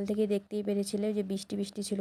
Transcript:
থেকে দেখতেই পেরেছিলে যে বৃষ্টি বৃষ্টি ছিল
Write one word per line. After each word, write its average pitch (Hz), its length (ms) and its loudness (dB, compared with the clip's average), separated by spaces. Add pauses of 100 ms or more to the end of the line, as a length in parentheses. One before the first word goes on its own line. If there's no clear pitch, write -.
থেকে 208 200 2
দেখতেই 202 360 0
পেরেছিলে 202 500 0
যে 208 100 2
বৃষ্টি 196 340 -4
বৃষ্টি 202 260 -4
ছিল 196 180 -2